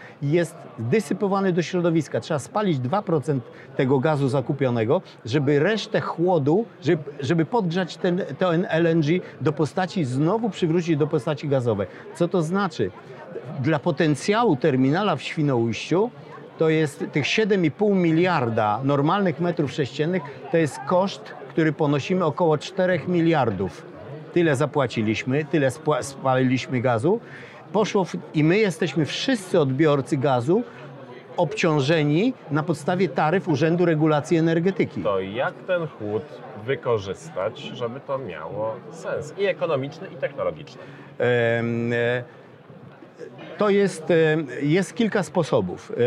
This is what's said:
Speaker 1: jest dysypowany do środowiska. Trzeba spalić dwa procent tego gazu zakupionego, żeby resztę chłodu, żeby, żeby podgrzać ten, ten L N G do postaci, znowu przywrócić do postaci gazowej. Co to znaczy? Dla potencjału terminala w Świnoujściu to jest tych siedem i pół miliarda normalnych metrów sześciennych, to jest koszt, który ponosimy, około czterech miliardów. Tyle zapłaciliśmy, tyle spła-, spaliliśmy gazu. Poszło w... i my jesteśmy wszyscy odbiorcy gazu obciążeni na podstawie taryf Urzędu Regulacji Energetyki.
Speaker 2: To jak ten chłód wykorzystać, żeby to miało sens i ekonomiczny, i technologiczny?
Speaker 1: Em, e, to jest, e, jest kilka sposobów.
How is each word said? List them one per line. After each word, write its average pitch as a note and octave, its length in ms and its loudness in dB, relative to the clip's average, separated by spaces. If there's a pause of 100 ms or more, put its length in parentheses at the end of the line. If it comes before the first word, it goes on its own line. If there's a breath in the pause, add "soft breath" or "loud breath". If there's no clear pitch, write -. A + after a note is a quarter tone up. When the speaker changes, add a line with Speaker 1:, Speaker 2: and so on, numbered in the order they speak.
(220 loud breath)
Speaker 1:
jest D#3 340 0 (240)
dysypowany G3 760 0
do E3+ 80 2
środowiska. E3 580 0
Trzeba D3 200 -2
spalić F#3 400 0
dwa C#3 220 0
procent D3+ 420 -2 (340 loud breath)
tego C3+ 220 4
gazu C#3+ 300 2
zakupionego, C3 720 0 (240 loud breath)
żeby C#3 340 2
resztę G3 420 0
chłodu, E3+ 640 2 (180)
żeby, D#3+ 200 2 (160)
żeby D#3 260 0
podgrzać F#3 520 -2
ten, F3+ 240 0 (160)
ten F3 320 0
L E3 180 2
N E3 140 4
G D#3+ 180 2 (220 loud breath)
do D3+ 120 0
postaci, F3 520 -2
znowu E3 440 0
przywrócić E3 480 0
do D3+ 100 2
postaci D3+ 400 -2
gazowej. A#2+ 400 0 (260 loud breath)
Co F3 140 2
to F3+ 140 0
znaczy? F3 500 0 (680 loud breath)
Dla D3 200 2
potencjału F3 760 2
terminala D3+ 600 2
w - 60 -8
Świnoujściu D3 880 0 (480 loud breath)
to D#3+ 120 4
jest D#3 420 0
tych C#3+ 160 0
siedem G3+ 380 2
i D3 60 4
pół G3+ 240 2
miliarda D3 880 2
normalnych D3+ 560 2
metrów E3+ 320 0
sześciennych, D#3+ 500 -2 (300 loud breath)
to E3+ 60 2
jest D#3+ 300 0
koszt, F#3+ 460 0 (160)
który D#3 240 2
ponosimy, D#3 520 0
około D#3 320 2
czterech F3+ 500 0
miliardów. C#3 800 2 (480)
Tyle E3 220 4
zapłaciliśmy, B2+ 920 0
tyle C#3 240 2
spła-, D3+ 340 0
spaliliśmy C3 800 0
gazu. B2+ 380 2 (540 loud breath)
Poszło G3 320 2
w... E3+ 100 -10 (180)
i D3+ 100 4
my E3 140 4
jesteśmy F3 480 0
wszyscy G3+ 540 0
odbiorcy C#3+ 580 2
gazu C#3 460 2 (720 loud breath)
obciążeni D#3+ 960 2 (180)
na D3+ 120 0
podstawie F3+ 460 0
taryf F3+ 380 0
Urzędu E3 380 2
Regulacji D#3 520 2
Energetyki. E3 680 0
Speaker 2:
To G2 160 2
jak A#2 340 -4
ten F3 340 -4
chłód G#2+ 360 -6 (420)
wykorzystać, A2 960 -4
żeby A2+ 400 -8
to C#3 180 -6
miało G2+ 580 -6 (160)
sens C#3+ 460 -8
i G3+ 80 0
ekonomiczny, E3 600 -2
i - 80 -16
technologiczny? E2+ 680 -6 (360 loud breath)
Speaker 1:
Em, A#2 760 2
e, A#2+ 300 0 (1300 loud breath)
to G#3 120 2
jest, G3 420 2
e, D#3+ 260 4 (240)
jest D#3 340 2
kilka G#3+ 280 0
sposobów. A2+ 680 -2 (160)